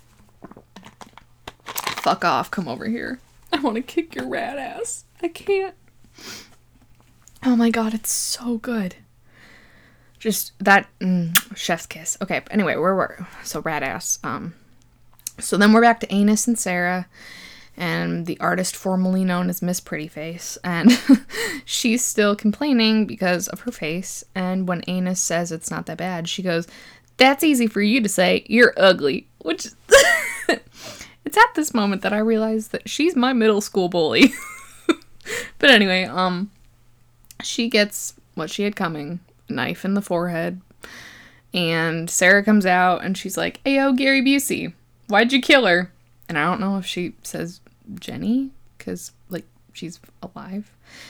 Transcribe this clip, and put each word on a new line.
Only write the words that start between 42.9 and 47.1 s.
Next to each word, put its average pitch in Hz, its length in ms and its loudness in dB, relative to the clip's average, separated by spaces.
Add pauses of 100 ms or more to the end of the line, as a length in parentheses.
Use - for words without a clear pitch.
and 190 140 -4
she's - 200 -8
like, 170 260 -4
"Ayo, 269 320 2
Gary 269 260 2
Busey, 254 520 0 (340)
why'd 226 240 4
you 262 100 4
kill 269 240 6
her?" 180 260 4 (360)
And 165 100 -4
I 147 80 2
don't 175 140 0
know 196 180 -2
if 185 80 -6
she 180 280 -6 (100)